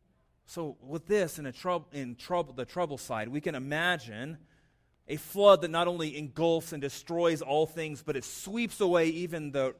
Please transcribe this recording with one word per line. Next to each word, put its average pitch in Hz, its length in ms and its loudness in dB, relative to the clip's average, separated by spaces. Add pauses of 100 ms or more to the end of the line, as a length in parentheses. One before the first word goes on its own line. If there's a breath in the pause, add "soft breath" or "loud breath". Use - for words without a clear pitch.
(460)
So 156 340 -8
with 151 260 -10
this 190 320 0
in 147 80 -8
a 127 60 -8
troub-, 170 400 -4
in 131 220 -8
trouble, 170 380 -2
the 123 120 -6
trouble 151 340 -4
side, 110 300 -4
we 143 120 -4
can 156 140 -2
imagine 143 840 -4 (680 soft breath)
a 147 80 -6
flood 196 460 8
that 170 80 -2
not 170 180 2
only 160 280 -4
engulfs 160 560 0
and 151 80 -8
destroys 165 600 0
all 147 240 2
things, 156 360 -6
but 143 140 -4
it 123 80 -6
sweeps - 560 -4
away 175 280 6
even 160 440 -4
the 135 280 0